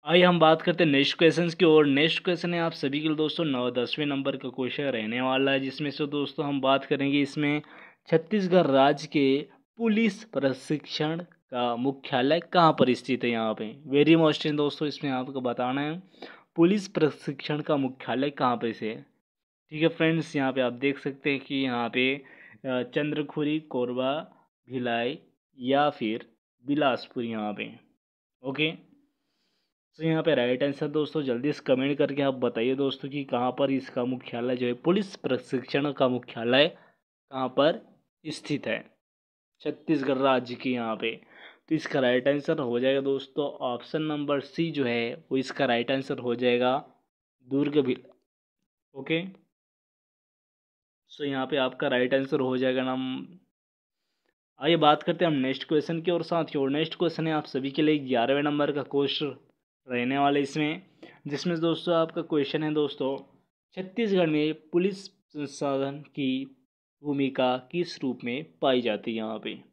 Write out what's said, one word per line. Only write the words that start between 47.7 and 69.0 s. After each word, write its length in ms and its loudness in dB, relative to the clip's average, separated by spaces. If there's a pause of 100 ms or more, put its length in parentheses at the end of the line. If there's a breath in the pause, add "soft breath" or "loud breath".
भी। 180 0 (1000)
ओके, 260 -4 (1900)
so 100 -14
यहाँ 260 -2
पे 120 -2
आपका 300 -2
राइट 240 2
आंसर 260 0
हो 180 0
जाएगा 260 0
नाम। 220 -4 (1600)
आइए 160 4
बात 260 6
करते 220 0
हैं 60 2
हम 80 2
नेक्स्ट 280 -2
क्वेश्चन 340 0
की 100 -2
ओर 120 0
साथियों। 480 -2
नेक्स्ट 240 -2
क्वेश्चन 320 -2
है 60 -2
आप 140 -2
सभी 240 -6
के 100 -2
लिए 180 4
ग्यारहवें 440 0
नंबर 280 0
का 200 -4
क्वेश्चन 440 -2 (520)
रहने 300 -2
वाला 200 4
है 60 2
इसमें, 380 -2 (460 loud breath)
जिसमें 320 -4
दोस्तों 360 0
आपका 280 -2
क्वेश्चन 400 -2
है 100 -2
दोस्तों, 440 -2 (600)
छत्तीसगढ़ 520 0
में 240 0 (180)
पुलिस 340 0
संसाधन 920 -6 (120)
की 360 -4 (580)
भूमिका 520 0 (160)
किस 300 -6
रूप 220 -4
में 200 -6 (180)
पाई 200 2
जाती 300 -2